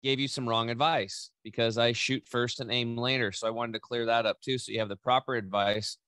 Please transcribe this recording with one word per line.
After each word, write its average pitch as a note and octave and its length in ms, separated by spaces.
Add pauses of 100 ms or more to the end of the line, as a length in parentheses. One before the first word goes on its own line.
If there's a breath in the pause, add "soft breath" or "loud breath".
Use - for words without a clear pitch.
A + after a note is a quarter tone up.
gave C3+ 180
you C#3 80
some B2+ 180
wrong A2+ 220
advice A#2+ 640 (120)
because A2+ 360
I A#2 140
shoot C3 340
first A#2+ 340
and A#2 100
aim A#2 280
later. B2 340
So - 140
I A2 40
wanted A#2 220
to A2 80
clear A#2+ 240
that A#2 220
up G2+ 160
too. C3 160
So - 120
you A2 100
have G#2+ 100
the G2 60
proper B2+ 380
advice G#2 640 (120)